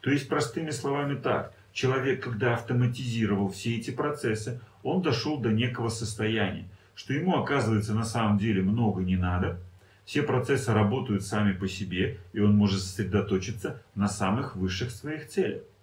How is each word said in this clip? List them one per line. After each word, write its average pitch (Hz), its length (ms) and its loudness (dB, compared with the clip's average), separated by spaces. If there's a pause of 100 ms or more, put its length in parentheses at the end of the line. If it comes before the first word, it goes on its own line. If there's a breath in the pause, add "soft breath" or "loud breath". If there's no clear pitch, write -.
То 131 100 0
есть, 143 180 0
простыми 156 400 -2
словами 143 460 -2
так, - 380 -2 (180 loud breath)
человек, 127 520 0
когда 120 300 0
автоматизировал 117 960 0
все 117 280 -4
эти - 120 -6
процессы, 131 720 -4 (220 loud breath)
он 180 180 0
дошел 151 380 0
до 117 120 0
некого 117 380 0
состояния, 104 800 -2 (260 loud breath)
что - 200 -8
ему, 165 240 2
оказывается, 110 580 0
на 113 80 2
самом 104 340 2
деле 98 240 2
много 101 400 2
не 92 140 2
надо, 90 440 0 (460 soft breath)
все - 180 -2
процессы 123 500 2
работают 101 520 2
сами 104 280 2
по 92 160 -4
себе, 92 500 -4 (140)
и 104 80 -4
он 101 160 6
может 98 240 4
сосредоточиться 95 1000 -2 (140)
на 101 140 2
самых 101 480 -2
высших 92 340 -2
своих 151 380 -8
целях. - 320 -2 (220)